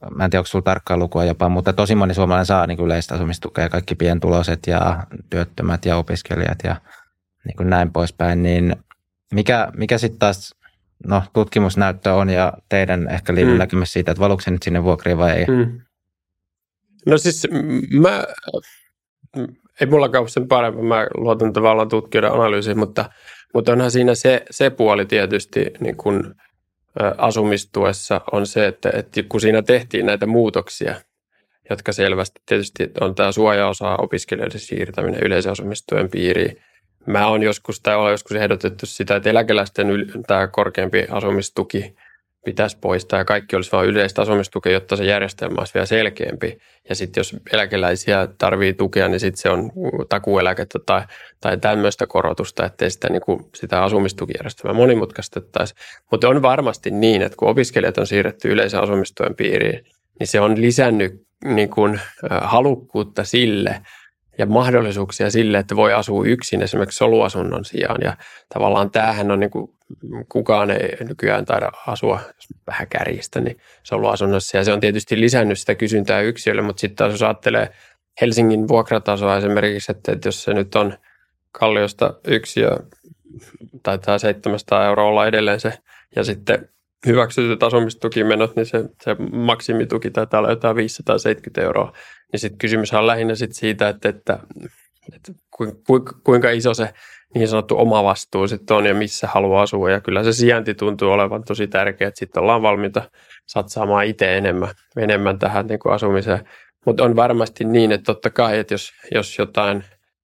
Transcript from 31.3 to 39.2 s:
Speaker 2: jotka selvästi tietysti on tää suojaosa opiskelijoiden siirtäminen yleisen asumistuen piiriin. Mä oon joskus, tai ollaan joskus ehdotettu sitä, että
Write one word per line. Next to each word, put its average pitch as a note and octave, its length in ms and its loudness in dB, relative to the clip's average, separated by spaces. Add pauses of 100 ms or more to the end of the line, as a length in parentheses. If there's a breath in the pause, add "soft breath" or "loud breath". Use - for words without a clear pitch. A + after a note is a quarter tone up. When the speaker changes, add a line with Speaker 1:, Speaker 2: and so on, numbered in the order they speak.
Speaker 2:
jotka G#2 220 -6
selvästi F#2+ 540 -2
tietysti G2+ 440 -2 (100)
on F#2+ 140 -2
tää G2+ 180 0
suojaosa G2+ 640 0
opiskelijoiden - 640 -4
siirtäminen G2 600 -6
yleisen F#2+ 300 0
asumistuen G2 580 -4
piiriin. F2+ 460 0 (500 soft breath)
Mä G#2 200 2
oon A2 160 2
joskus, G#2 380 -4
tai G#2 140 2
ollaan G#2 180 2
joskus G#2 240 -4
ehdotettu G#2 500 -2
sitä, G2+ 300 -2
että G2+ 140 0